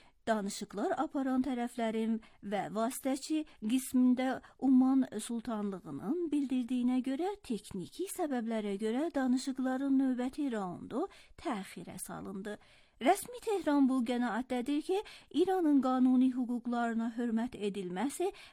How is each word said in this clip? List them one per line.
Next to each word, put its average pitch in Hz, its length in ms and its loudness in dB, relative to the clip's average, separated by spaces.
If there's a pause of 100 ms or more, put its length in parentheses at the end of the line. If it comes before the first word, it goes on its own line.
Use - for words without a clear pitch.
(260)
danışıqlar 214 720 -2
aparan 262 480 0
tərəflərin 226 680 -2 (260)
və 202 200 -4 (120)
vasitəçi 262 680 -2 (180)
qismində 254 800 2 (180)
Umman 262 460 6 (180)
Sultanlığının 214 1080 -4
bildirdiyinə 254 760 0
görə 269 240 -2 (160)
texniki 202 640 -6
səbəblərə 226 720 -2
görə 226 220 0 (100)
danışıqların 262 880 2
növbəti 262 480 0
raundu 208 540 -4 (340)
təxirə 190 640 -8
salındı. 190 560 -8 (480)
Rəsmi 403 400 2
Tehran 311 440 4
bu 262 180 2
qənaətdədir 247 760 -2
ki, 381 220 0 (260)
İranın 339 560 4
qanuni 254 480 6
hüquqlarına 233 840 -2
hörmət 233 420 -2
edilməsi 202 680 -2 (220)